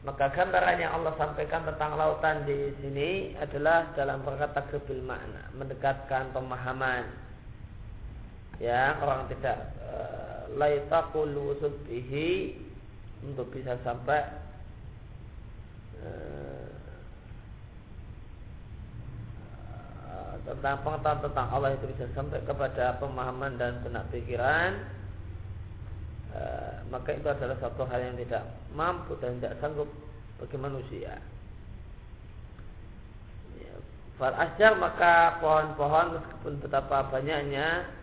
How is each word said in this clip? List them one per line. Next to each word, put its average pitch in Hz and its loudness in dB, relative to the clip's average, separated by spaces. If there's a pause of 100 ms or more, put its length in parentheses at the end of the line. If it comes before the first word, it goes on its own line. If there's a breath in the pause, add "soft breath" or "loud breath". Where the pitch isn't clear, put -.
Maka 139 2
gambaran 180 6
yang 160 2
Allah 160 2
sampaikan 151 0
tentang 151 0
lautan 156 4
di 143 2
sini 147 0
adalah 151 4
dalam 139 0
rangka 143 0
takribil 135 -4
makna, - -6
mendekatkan 135 0
pemahaman. 127 0 (1600)
Ya, 127 6
orang 131 2
tidak, 127 0 (160)
eh, - -6
laitaqul 147 4
wusul 143 0 (100)
bihi, 139 0 (680)
untuk 131 -4
bisa 127 -2
sampai, 131 2 (1800)
eh, 71 -8 (3500)
tentang 135 0
pengetahuan 151 2
tentang 135 2
Allah 135 4
itu 131 -2
bisa 123 -4
sampai 139 -2
kepada 127 2
pemahaman 127 -2
dan 123 0
benak 117 -2
pikiran, 139 2 (1500)
eh, - -4 (140)
maka 127 -2
itu 143 0
adalah 139 0
satu 131 -2
hal 127 0
yang 123 -4
tidak 120 -2 (320)
mampu 170 0
dan 123 -2
tidak - -4
sanggup 147 0 (560)
bagi - -6
manusia. 131 -6 (2500)
Ya, - -12 (440)
fal 131 4
asjar, 214 8
maka 170 10
pohon-pohon 156 6
meskipun - -6 (100)
betapa 139 2
banyaknya 143 0 (160)